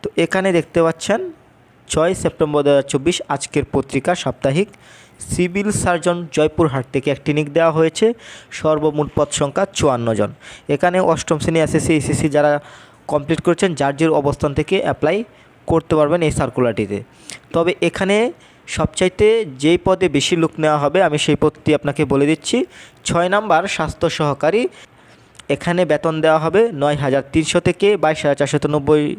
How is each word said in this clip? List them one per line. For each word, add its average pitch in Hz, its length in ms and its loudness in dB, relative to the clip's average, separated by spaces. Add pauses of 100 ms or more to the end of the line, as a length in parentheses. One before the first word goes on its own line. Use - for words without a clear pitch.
তো - 60 -10 (160)
এখানে 190 240 -2 (100)
দেখতে 165 280 -2
পাচ্ছেন 196 340 -2 (680)
ছয় 165 340 0
সেপ্টেম্বর 147 420 0
দুই 143 80 4
হাজার 139 200 4
চব্বিশ 147 260 0 (180)
আজকের - 380 -4
পত্রিকা 143 380 -2 (120)
সাপ্তাহিক। 139 460 -2 (640)
সিভিল 180 380 0 (120)
সার্জন 175 360 0 (180)
জয়পুরহাট 151 580 0
থেকে 135 220 -2
একটি - 200 -6
নিয়োগ 151 220 -2
দেওয়া 165 200 4
হয়েছে, 160 280 2 (540)
সর্বমোট 151 480 0 (100)
পদ 143 120 0 (100)
সংখ্যা 151 240 -2 (140)
চুয়ান্ন 123 300 0 (120)
জন। 104 120 0 (440)
এখানে 180 220 0 (160)
অষ্টম 156 300 -2
শ্রেণী 165 220 0
এসএসসি, 156 320 0
এইচএসসি 143 380 -2
যারা 147 160 4 (600)
কমপ্লিট 151 340 -2
করেছেন, 180 240 2 (100)
যার 143 200 0
যার 160 120 2 (100)
অবস্থান 143 380 -2
থেকে 170 160 -2 (100)
অ্যাপ্লাই 160 320 0 (500)
করতে 165 320 0
পারবেন 151 280 2
এই 143 120 0
সার্কুলারটিতে। 113 580 -2 (580)
তবে 170 160 2 (160)
এখানে 196 300 0 (500)
সবচাইতে 185 600 0 (360)
যেই 170 220 4
পদে 185 220 2 (100)
বেশি 139 260 0
লোক 160 100 -2 (100)
নেওয়া 151 200 2
হবে, 147 240 2
আমি 151 180 0
সেই 147 180 2
পদটি - 260 -2 (100)
আপনাকে 143 220 -4 (100)
বলে 139 200 2
দিচ্ছি। 160 260 -2 (500)
ছয় 175 280 0
নাম্বার 196 260 2 (140)
স্বাস্থ্য 160 320 -2 (100)
সহকারী, 156 440 0 (920)
এখানে 175 260 -2 (100)
বেতন 160 320 0
দেওয়া 156 200 4
হবে 165 180 2 (200)
নয় 147 220 0
হাজার 135 200 0 (100)
তিনশো 160 340 0
থেকে 185 200 0 (160)
বাইশ 156 200 0
হাজার 143 160 2
চারশত 147 340 0
নব্বই 151 300 2 (160)